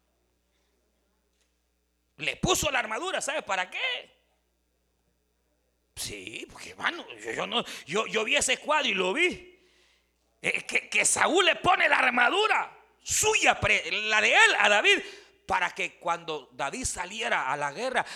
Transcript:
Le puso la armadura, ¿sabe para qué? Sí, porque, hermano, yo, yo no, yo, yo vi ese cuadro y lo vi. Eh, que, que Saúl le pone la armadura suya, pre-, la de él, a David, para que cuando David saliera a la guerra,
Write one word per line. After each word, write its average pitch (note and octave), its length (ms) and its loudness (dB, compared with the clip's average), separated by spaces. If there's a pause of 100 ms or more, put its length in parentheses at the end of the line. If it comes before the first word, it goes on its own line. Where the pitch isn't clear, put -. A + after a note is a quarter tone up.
(2250)
Le C#3+ 180 -4
puso E4 340 0
la C4 100 0
armadura, B3+ 420 -4
¿sabe C#4+ 180 -4
para F#3 300 -2
qué? B4 500 -6 (1800)
Sí, - 560 -10
porque, - 200 -16
hermano, C#4+ 340 -6 (100)
yo, A2 160 -8
yo D#3 140 -4
no, A3 180 -2 (220)
yo, G3+ 200 -2
yo G#3+ 180 -2
vi C4+ 120 2
ese B3+ 220 0
cuadro C#4+ 300 0
y G#3 60 0
lo F#3 200 0
vi. D#4+ 440 -2 (840)
Eh, - 240 -2
que, - 240 -4
que G3+ 160 0
Saúl D#4+ 400 4
le D#4 100 4
pone F4 320 4
la C#4+ 100 4
armadura C4 800 2 (260)
suya, F#4+ 560 2
pre-, F#3+ 320 0
la G#3+ 300 0
de A3+ 140 4
él, G#4 240 6
a G#3 100 4
David, C#4+ 320 4 (460)
para F3+ 260 0
que F3 260 -6
cuando D#3+ 540 -4
David C#3+ 320 -6
saliera G3 640 -2
a D3 60 0
la C#3+ 160 -4
guerra, A#3 440 -2